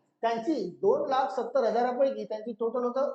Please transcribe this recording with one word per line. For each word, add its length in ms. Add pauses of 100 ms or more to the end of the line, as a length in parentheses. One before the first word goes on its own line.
(200)
त्यांची 600
दोन 260
लाख 200
सत्तर 360
हजारापैकी 600
त्यांची 280
टोटल 320
होतं 300